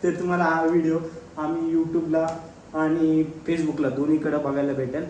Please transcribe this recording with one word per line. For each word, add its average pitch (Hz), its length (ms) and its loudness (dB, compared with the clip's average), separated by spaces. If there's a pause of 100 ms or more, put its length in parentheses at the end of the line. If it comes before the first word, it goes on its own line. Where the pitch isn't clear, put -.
तर 180 80 2
तुम्हाला 175 340 0
हा 165 180 2
व्हिडिओ 160 360 4 (400)
आम्ही 165 360 -2
YouTube-ला 160 640 0 (360)
आणि 156 500 2 (240)
Facebook-ला 151 400 0
दोन्हीकडे 147 480 0
बघायला 139 360 0
भेटेल. 131 380 -4